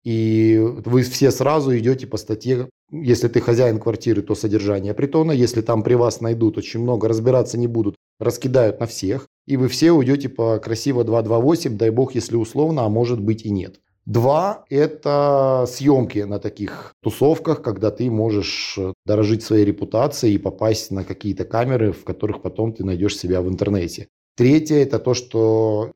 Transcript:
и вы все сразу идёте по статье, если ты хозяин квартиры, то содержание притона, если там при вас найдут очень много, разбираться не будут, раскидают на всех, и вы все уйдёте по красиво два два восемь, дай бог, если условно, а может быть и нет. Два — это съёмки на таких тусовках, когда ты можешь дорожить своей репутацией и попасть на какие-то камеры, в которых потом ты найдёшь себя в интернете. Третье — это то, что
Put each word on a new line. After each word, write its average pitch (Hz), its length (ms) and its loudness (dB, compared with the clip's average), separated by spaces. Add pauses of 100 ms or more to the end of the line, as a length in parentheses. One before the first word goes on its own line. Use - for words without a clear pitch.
и 110 540 2 (260)
вы 123 180 4
все 127 280 2
сразу 135 460 2
идёте 123 300 0
по - 100 -8
статье, 123 520 -4 (240)
если 123 360 2
ты 117 120 0
хозяин 117 380 2
квартиры, 107 440 -2
то 107 120 -4
содержание 101 600 -2
притона, 160 380 0
если 123 280 2
там 110 220 0
при 123 120 2
вас 120 260 2
найдут 113 380 0
очень 113 220 -8
много, 117 280 0
разбираться 117 500 0
не 120 80 0
будут, 113 300 -2 (220)
раскидают 120 600 0
на 113 60 -2
всех, 110 400 -6 (200)
и 135 100 -2
вы 127 120 0
все 165 240 4
уйдёте 139 360 2
по 113 300 0
красиво 113 460 -2
два 113 180 2
два 110 160 0
восемь, 139 380 0
дай 113 140 2
бог, 123 240 0
если 117 220 -4
условно, 135 480 -2
а 107 40 0
может 117 320 0
быть 110 240 -2
и 107 60 -6
нет. 95 300 -6 (260)
Два — 143 640 0
это 143 1000 2
съёмки 131 520 2
на 101 180 -6
таких - 640 -10
тусовках, 151 600 0
когда 104 280 -2
ты 123 200 -4
можешь 107 680 -2 (280)
дорожить 107 360 2
своей 107 220 4
репутацией 107 720 0
и 95 40 2
попасть 110 520 -2
на 95 140 -6
какие-то 98 400 -6
камеры, 117 480 0
в - 120 -14
которых 104 380 -6
потом 110 300 -4
ты 95 120 -8
найдёшь 95 320 -2
себя 90 240 -2
в 92 80 -2
интернете. 95 600 -4 (280)
Третье — 151 400 4
это 135 220 2
то, 127 160 0
что 110 800 0